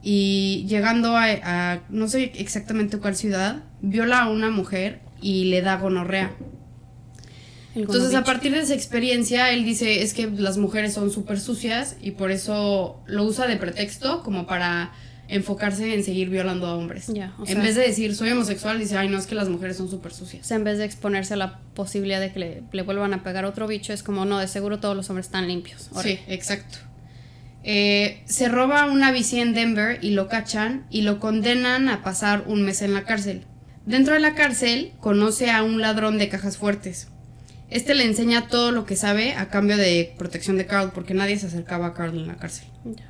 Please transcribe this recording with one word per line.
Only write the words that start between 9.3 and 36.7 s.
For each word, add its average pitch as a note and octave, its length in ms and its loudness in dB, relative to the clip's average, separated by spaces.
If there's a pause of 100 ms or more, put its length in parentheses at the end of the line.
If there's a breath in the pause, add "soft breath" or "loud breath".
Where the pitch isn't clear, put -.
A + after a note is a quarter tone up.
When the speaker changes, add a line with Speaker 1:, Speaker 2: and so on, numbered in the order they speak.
Speaker 1:
él A#3+ 140 2
dice, A3 380 2
"Es G#3 120 -2
que A3+ 140 -2
las G3 300 0
mujeres G#3 340 0
son G3+ 180 0
súper G3+ 300 -4
sucias", A#3+ 600 -4
y G3 100 -6
por F#3+ 180 -2
eso G3+ 760 0
lo G3+ 180 0
usa A3 220 0
de A3+ 100 0
pretexto G3+ 680 -4
como F3+ 240 -4
para F3 460 -2 (360 loud breath)
enfocarse G3+ 680 -2
en G3+ 80 0
seguir F#3 260 -2
violando F#3 380 -2
a E3+ 80 -4
hombres. E3+ 320 -8
Speaker 2:
Ya, G3 320 -8
o G#3+ 40 -10
Speaker 1:
En G3+ 120 -8
Speaker 2:
sea, G#3 80 2
Speaker 1:
vez A3 140 4
de B3+ 60 4
decir, A3 340 2
"Soy A3+ 140 0
homosexual", G#3+ 500 0
dice, G#3 180 -2
"Ay, G3 100 2
no, G3 80 0
es F#3+ 120 -4
que A3 80 -4
las G3+ 120 0
mujeres F3+ 280 -4
son F#3 120 -6
súper F3+ 240 -8
sucias". - 320 -16
Speaker 2:
o - 40 -8
sea, A3+ 80 -2
en G#3+ 80 0
vez G#3 140 0
de G#3+ 60 -2
exponerse G3+ 500 -4
a - 20 -2
la F#3+ 240 -4 (140)
posibilidad G3 460 -2
de F#3+ 120 -4
que F#3+ 80 -8
le, E3+ 220 -8 (100)
le F#3 100 -4
vuelvan G3 320 -2
a F#3+ 80 -4
pegar F#3+ 220 -4
otro G#3 240 -4
bicho, G#3+ 240 -6
es G#3 100 -8
como, G3 220 -2
"No, G3+ 160 0
de F#3+ 80 -2
seguro G3+ 320 -4
todos G3+ 160 -2
los F#3+ 120 -8
hombres F#3 180 -4
están F#3+ 200 -4
limpios". F3 460 -8
Órale. F#3+ 240 0
Speaker 1:
Sí, - 100 -14
exacto. F#3+ 520 -6 (840 loud breath)
Eh, G#3 600 2
se - 240 2
roba C4+ 380 4
una C4+ 260 6
bici B3 260 2
en A#3 140 4
Denver A3+ 500 2
y G#3 100 0
lo G3 160 2
cachan A3+ 600 -2
y G#3+ 120 0
lo G#3 180 2
condenan B3 680 2
a A3 140 0
pasar G3+ 440 0
un G#3 180 2
mes G3 180 0
en G3+ 120 0
la G3 100 -2
cárcel. G3+ 400 -4 (420 loud breath)
Dentro C4 280 6
de D#4 60 6
la D4+ 140 4
cárcel C#4 640 2
conoce G#3+ 520 4
a A3 120 4
un A3 180 2
ladrón A3 380 2
de G#3 120 2
cajas G3 260 -4
fuertes. G3+ 520 -4 (600 loud breath)